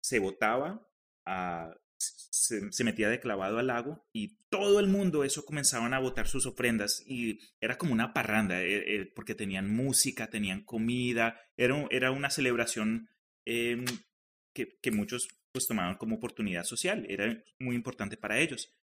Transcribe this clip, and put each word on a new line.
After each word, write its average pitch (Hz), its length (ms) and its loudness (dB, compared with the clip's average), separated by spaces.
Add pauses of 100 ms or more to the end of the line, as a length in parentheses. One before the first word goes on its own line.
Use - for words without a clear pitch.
se 123 140 2
botaba 117 680 0 (400)
a, 87 480 -4 (240)
se, - 720 -4
se 123 120 -2
metía 110 240 2
de 123 120 0
clavado 101 380 -2
al 127 100 0
lago 123 460 -6
y 104 220 -8 (140)
todo 202 300 4
el 202 80 4
mundo, 185 360 4
eso, 143 220 -2
comenzaban 131 480 2
a 135 40 2
botar 123 300 2
sus - 180 2
ofrendas 113 600 0
y 120 320 -4 (220)
era 113 180 -2
como 160 160 2
una 117 180 2
parranda, 104 500 2
eh, 101 380 0
eh, 95 140 -8
porque 110 200 -6
tenían 98 400 -2
música, 127 540 2
tenían 101 360 -2
comida, 117 760 0 (160)
era 123 180 4
un, 147 160 -2
era 127 200 2
una 139 200 -2
celebración, 117 800 0 (380)
em, 120 380 0 (680)
que, - 280 -8
que 143 80 2
muchos, 107 380 -2 (240)
pues, - 140 -2
tomaban 95 300 0
como 110 200 -4
oportunidad 104 480 -4
social, 180 440 -2
era 101 340 -2 (160)
muy 123 180 -2
importante 110 420 -6
para 107 200 -2
ellos. 147 360 -2 (100)